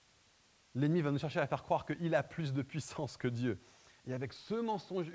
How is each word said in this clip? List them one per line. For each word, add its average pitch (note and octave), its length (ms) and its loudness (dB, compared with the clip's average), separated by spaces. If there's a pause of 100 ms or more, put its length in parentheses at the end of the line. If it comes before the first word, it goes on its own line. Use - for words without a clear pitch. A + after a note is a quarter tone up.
(760)
L'ennemi D3+ 280 4
va C#3+ 80 2
nous C#3+ 80 2
chercher D#3+ 220 0
à C#3 60 4
faire C#3 160 -2
croire - 240 2
qu'il D#3+ 280 0
a C#3+ 80 6
plus D3 300 -2
de C#3 100 0
puissance - 540 -6
que - 120 0
Dieu. A#2+ 340 0 (440)
Et B2+ 80 -4
avec B2+ 180 -4
ce - 220 -6
mensonge G3 600 -2